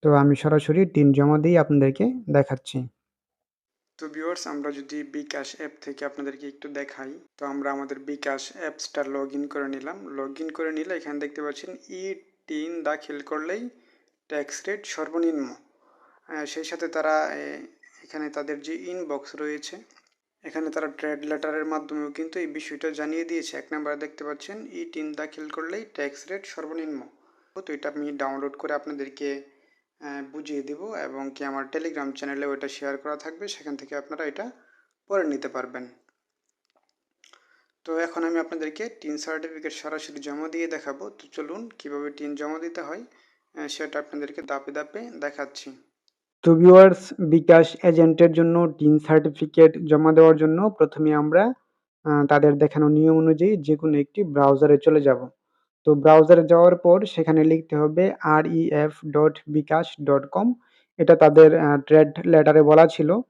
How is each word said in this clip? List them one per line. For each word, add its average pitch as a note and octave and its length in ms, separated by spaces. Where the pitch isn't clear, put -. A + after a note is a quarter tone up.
তো D3+ 120
আমি C#3+ 220
সরাসরি D3+ 500
টিন D3 260
জমা C#3+ 260
দিয়ে E3 220
আপনাদেরকে C#3 460
দেখাচ্ছি। C3+ 580
তো D#3+ 100
ভিউয়ার্স, D#3+ 400
আমরা D3 240
যদি C#3+ 320
বিকাশ C#3+ 540
অ্যাপ D3+ 140
থেকে C#3+ 240
আপনাদেরকে C#3 420
একটু C#3 220
দেখাই, C#3 440
তো C#3+ 80
আমরা C#3 260
আমাদের C#3 280
বিকাশ C#3 600
অ্যাপসটা D3+ 440
log C#3 320
in C#3+ 120
করে C#3+ 200
নিলাম। C#3 300
log C#3 240
in D#3+ 100
করে D#3+ 200
নিলে D#3+ 240
এখানে D3 240
দেখতে D3 220
পাচ্ছেন, D3 340
ই F#3+ 260
টিন D#3+ 360
দাখিল D3 380
করলেই E3+ 480
ট্যাক্স D3 400
রেট G3+ 180
সর্বনিম্ন। D#3 720
আহ, D3+ 180
সেই D#3+ 180
সাথে E3 240
তারা, D#3 480
এ, D3 300
এখানে D3+ 260
তাদের D3 320
যে D3+ 120
ইনবক্স F3 640
রয়েছে, D3+ 420
এখানে D#3+ 260
তারা D#3 180
ট্রেড D3 380
লেটারের D3+ 400
মাধ্যমেও D3+ 460
কিন্তু D#3+ 280
এই E3+ 80
বিষয়টা D3+ 420
জানিয়ে D3+ 340
দিয়েছে। E3 340
এক C3+ 160
নম্বরে D3 220
দেখতে D3 280
পাচ্ছেন, D3 340
ই F3 220
টিন D3+ 200
দাখিল D3+ 360
করলেই E3 360
ট্যাক্স C#3+ 440
রেট G3 160
সর্বনিম্ন। D#3 560
তো D#3 80
এটা D3 220
আমি D3 160
ডাউনলোড C#3 440
করে D3 180
আপনাদেরকে, C#3+ 720
আহ, C#3+ 220
বুঝিয়ে D3+ 300
দেব D3 200
এবং C3+ 420
কি C#3+ 100
আমার C3+ 280
Telegram D#3 380
চ্যানেলেও C#3 420
এটা C#3 140
শেয়ার C#3 300
করা D3 180
থাকবে, D#3+ 320
সেখান D3 280
থেকে D3 200
আপনারা C#3+ 300
এটা F#3+ 260
পড়ে F#3+ 200
নিতে C#3 200
পারবেন। B2+ 400
তো E3 120
এখন E3 260
আমি E3 160
আপনাদেরকে E3 500
টিন D3+ 160
সার্টিফিকেট D#3 540
সরাসরি D3+ 480
জমা D3 300
দিয়ে E3 180
দেখাবো। D3+ 420
তো G3+ 220
চলুন, F3 380
কিভাবে C#3+ 320
টিন D3 240
জমা D3 240
দিতে E3+ 220
হয়, D#3+ 220
আহ, D3+ 120
সেটা D3 320
আপনাদেরকে D3 420
ধাপে C#3 300
ধাপে D3+ 480
দেখাচ্ছি। C#3+ 520
তো E3 120
ভিউয়ার্স, F3+ 640
বিকাশ E3 640
এজেন্টের E3 480
জন্য E3 480
টিন D3+ 200
সার্টিফিকেট D#3 720
জমা D#3 280
দেওয়ার D#3+ 220
জন্য D#3+ 340
প্রথমে D#3 440
আমরা, D#3+ 400
আহ, D3 220
তাদের D3 280
দেখানো D3+ 360
নিয়ম D#3 280
অনুযায়ী D#3+ 400
যে D3+ 180
কোনো D3+ 220
একটি C#3+ 260
ব্রাউজারে C#3+ 540
চলে D#3 240
যাব। B2+ 260
তো D3+ 100
ব্রাউজারে D#3 520
যাওয়ার E3+ 280
পর F3 300
সেখানে D#3+ 380
লিখতে D#3+ 320
হবে D#3 460
আর D#3 260
ই E3 240
এফ D3+ 220
ডট D3+ 420
বিকাশ D3+ 400
ডট C#3 280
কম। A#3 220
এটা E3 180
তাদের, D#3 440
আহ, D3 180
ট্রেড D3+ 320
লেটারে D#3 360
বলা D#3 260
ছিল। E3 300